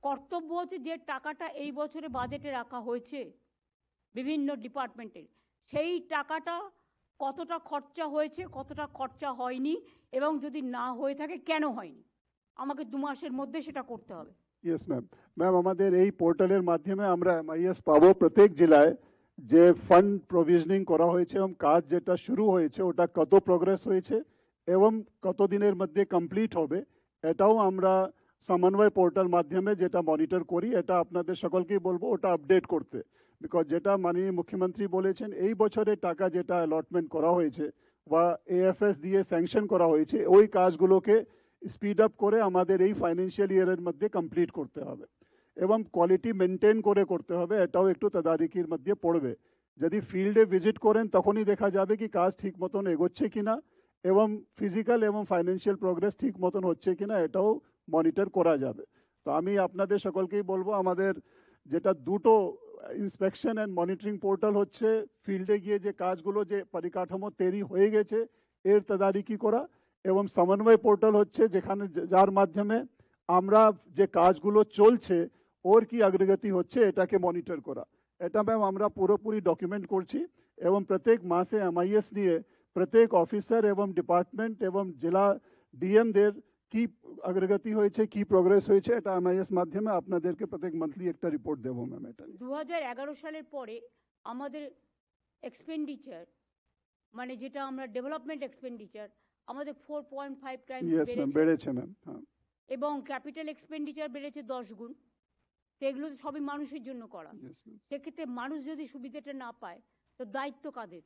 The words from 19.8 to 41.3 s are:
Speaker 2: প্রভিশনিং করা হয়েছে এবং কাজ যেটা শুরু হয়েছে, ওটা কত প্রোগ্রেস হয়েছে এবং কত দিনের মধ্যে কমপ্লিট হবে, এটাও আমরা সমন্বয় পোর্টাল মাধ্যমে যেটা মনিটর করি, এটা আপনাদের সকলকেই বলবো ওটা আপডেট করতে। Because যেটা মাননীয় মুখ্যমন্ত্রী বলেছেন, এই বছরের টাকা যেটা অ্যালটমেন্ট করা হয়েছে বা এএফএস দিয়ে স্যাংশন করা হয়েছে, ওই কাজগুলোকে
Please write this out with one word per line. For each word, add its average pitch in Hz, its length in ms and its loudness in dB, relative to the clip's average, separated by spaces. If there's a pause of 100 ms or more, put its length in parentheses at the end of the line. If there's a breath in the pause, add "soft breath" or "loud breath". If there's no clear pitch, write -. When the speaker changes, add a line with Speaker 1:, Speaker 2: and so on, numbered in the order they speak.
Speaker 2:
প্রভিশনিং 175 640 2
করা 165 220 4
হয়েছে 180 320 0
এবং 190 200 -2
কাজ 151 320 2
যেটা 175 260 0
শুরু 214 340 0
হয়েছে, 180 320 0
ওটা 175 320 0
কত 160 200 4
প্রোগ্রেস 185 520 4
হয়েছে 202 360 0 (440)
এবং 208 360 4 (200)
কত 185 200 -2
দিনের 202 320 2
মধ্যে 185 300 -2
কমপ্লিট 185 520 -2
হবে, 165 280 -4 (380)
এটাও 190 340 4
আমরা 190 560 2 (340)
সমন্বয় 190 440 4
পোর্টাল 185 380 2
মাধ্যমে 175 480 0
যেটা 175 260 0
মনিটর 160 420 0
করি, 180 300 -4
এটা 180 260 0
আপনাদের 175 340 -4
সকলকেই 180 440 -2
বলবো 180 320 -4
ওটা 185 220 0
আপডেট 170 340 2
করতে। 143 360 -6 (400)
Because 165 220 -2
যেটা 175 320 0
মাননীয় 185 340 -2
মুখ্যমন্ত্রী 185 560 -4
বলেছেন, 190 460 -4
এই 208 220 -2
বছরের 208 420 -2
টাকা 175 340 -4
যেটা 175 240 -4
অ্যালটমেন্ট 160 560 -2
করা 160 200 0
হয়েছে 165 400 -2 (400)
বা 170 360 2
এএফএস 185 520 0
দিয়ে 190 240 0
স্যাংশন 185 440 -2
করা 175 200 2
হয়েছে, 156 400 2
ওই 202 220 8
কাজগুলোকে 185 760 4 (440 soft breath)